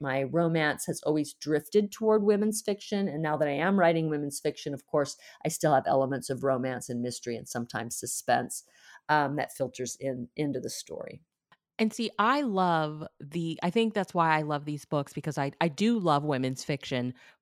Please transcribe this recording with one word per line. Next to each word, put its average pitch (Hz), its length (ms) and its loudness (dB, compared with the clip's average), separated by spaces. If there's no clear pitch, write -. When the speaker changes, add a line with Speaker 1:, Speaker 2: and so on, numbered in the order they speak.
Speaker 1:
my 135 220 -2
romance 160 640 0
has 160 160 -4
always 151 320 0
drifted 156 560 0
toward 220 320 2
women's 214 400 2
fiction. 202 440 -2
And 147 140 -4
now 151 160 0
that 151 100 2
I 143 40 0
am 175 280 2
writing 165 300 6
women's 147 300 -4
fiction, 147 340 -4
of 135 140 -12
course, 143 280 0
I 156 40 0
still 156 260 2
have 135 100 4
elements 135 460 2
of 127 120 -4
romance 127 460 0
and 120 140 -4
mystery 123 320 -6
and 107 120 -10
sometimes 117 480 -6
suspense, - 680 -2
um, 147 260 2
that 135 180 -4
filters - 460 -6
in, 127 360 -4
into 143 240 -2
the 117 120 -8
story. - 500 -12
Speaker 2:
And 220 120 2
see, 226 280 -4
I 254 220 4
love 170 640 2
the, 165 440 -4
I 175 80 2
think 226 240 2
that's 196 180 -2
why 160 240 4
I 156 60 2
love 147 220 -2
these 147 200 -6
books, 143 260 -2
because 151 280 -4
I, 139 200 0
I 170 100 4
do 214 280 2
love 151 260 4
women's 131 400 -2
fiction, 127 520 -4